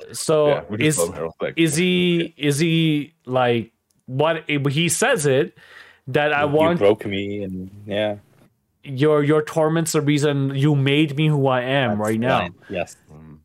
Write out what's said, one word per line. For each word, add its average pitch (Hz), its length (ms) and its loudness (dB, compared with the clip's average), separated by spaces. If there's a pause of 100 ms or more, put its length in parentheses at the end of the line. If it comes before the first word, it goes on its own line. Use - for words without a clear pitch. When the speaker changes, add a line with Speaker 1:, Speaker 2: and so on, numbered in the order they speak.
Speaker 1:
bad. 113 100 -18
Speaker 2:
So 151 320 2
Speaker 1:
Yeah, 139 200 0
we 104 100 -8
just 147 100 2
Speaker 2:
is, 151 80 0
Speaker 1:
call 85 100 0
him 85 80 -8
Harrow, 80 260 -8
like, 139 160 -4
Speaker 2:
is 160 200 2
he, 180 600 0
Speaker 1:
yeah. 143 120 -6
Speaker 2:
is 143 100 0
he, 160 560 0 (100)
like, 123 480 0 (340)
what, 156 420 0
he 147 400 0
says 214 380 0
it, 143 300 2 (520)
that 147 240 0
I 147 120 0
Speaker 3:
You, 143 60 0
you 139 60 0
Speaker 2:
want 165 220 2
Speaker 3:
broke 104 280 2
me, 101 360 -6
and 92 280 -10 (160)
yeah. 104 300 -2 (680)
Speaker 2:
your, 147 400 2
your 151 180 4
torment's 160 500 0
the 156 100 0
reason 143 520 0
you 143 220 2
made 139 400 2
me 156 120 2
who 143 180 2
I 127 160 2
am 131 280 0
Speaker 3:
That's 104 100 -2
Speaker 2:
right 110 200 0
Speaker 3:
the 120 60 -2
Speaker 2:
now. 131 140 2
Speaker 3:
line, 90 140 -8 (140)
yes. 87 280 -8 (160)
Speaker 1:
Mm. 76 320 -20